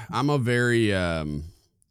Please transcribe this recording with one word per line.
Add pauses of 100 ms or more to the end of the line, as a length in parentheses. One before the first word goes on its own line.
I'm
a
very,
um, (460)